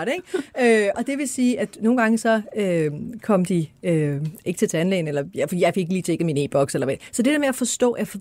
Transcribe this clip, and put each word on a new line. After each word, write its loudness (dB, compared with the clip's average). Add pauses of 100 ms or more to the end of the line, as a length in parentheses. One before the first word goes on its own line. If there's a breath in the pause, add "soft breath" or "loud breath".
det, -2
ikke? 2
Øh, 2
og -4
det -2
vil -4
sige, 0
at -4 (120)
nogle 4
gange 4
så, 2 (140)
øh, 0 (300)
kom 4
de... 0 (180)
Øh, 0 (240)
ikke -2
til 0
tandlægen, 0
eller -2 (120)
jeg, -4
jeg 2
fik -2
lige -2
tjekket -2
min 0
e-boks, 0
eller -2
hvad. 0 (160 loud breath)
Så 0
det 4
der 2
med 0
at 0
forstå, 0
at -4
f-, -12